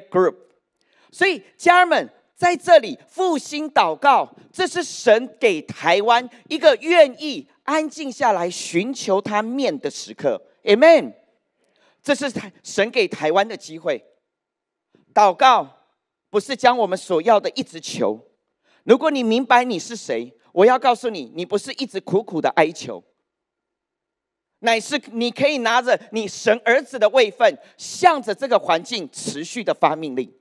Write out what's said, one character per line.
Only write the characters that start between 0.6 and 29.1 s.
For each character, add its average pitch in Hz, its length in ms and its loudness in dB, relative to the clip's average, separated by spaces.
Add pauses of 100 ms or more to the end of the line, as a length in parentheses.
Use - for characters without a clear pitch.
所 370 160 0
以 269 160 -4 (120)
家 349 240 4
人 359 80 4
们， 220 220 0 (260)
在 349 220 0
这 339 220 6
里 226 180 -10 (100)
复 339 300 -2
兴 302 320 -8
祷 175 260 0
告， 233 400 2 (160)
这 370 140 -4
是 339 180 -6
神 233 560 0
给 185 220 0
台 175 400 0
湾 240 260 2 (200)
一 311 100 -6
个 285 200 4
愿 302 440 4
意 254 260 -10 (160)
安 311 240 -2
静 277 240 -10
下 233 200 -2
来 175 180 -2
寻 190 420 -6
求 202 300 -2
他 208 220 -4
面 233 360 -4
的 143 120 -8
时 - 240 -16
刻。 120 260 -4 (220)
Amen。 233 500 6 (880)
这 - 140 -2
是 269 160 -6
台-， 202 200 -12 (120)
神 208 260 -2
给 208 180 0
台 156 240 -4
湾 196 160 2
的 220 80 -14
机 160 220 -18
会。 156 260 -6 (1120)
祷 208 200 4
告 233 340 4 (640)
不 202 100 -2
是 262 160 -8
将 247 220 2
我 214 100 0
们 180 100 -4
所 165 260 -2
要 214 160 4
的 185 120 -6
一 - 120 -6
直 165 160 -14
求。 110 480 -6 (560)
如 247 140 4
果 311 140 0
你 277 100 -4
明 233 240 0
白 247 180 4
你 240 140 -4
是 226 180 -12
谁， 123 380 -8 (200)
我 190 120 4
要 254 140 4
告 254 160 2
诉 240 140 -6
你， 156 260 -12
你 175 100 -8
不 202 120 -4
是 254 160 -8
一 269 120 -10
直 190 140 -10
苦 196 240 -4
苦 175 160 -8
的 139 120 -2
哀 160 200 2
求， 98 320 -14 (1600)
乃 226 200 -2
是 285 220 -8 (100)
你 233 180 -4
可 269 180 -2
以 302 100 -2
拿 233 240 -2
着 240 180 -2 (120)
你 214 160 -6
神 226 360 -2
儿 247 180 2
子 254 160 -14
的 208 120 2
位 233 200 2
分， 190 280 2 (180)
向 320 460 2
着 208 120 -6
这 269 140 -8
个 233 100 2
环 170 240 0
境 196 300 -10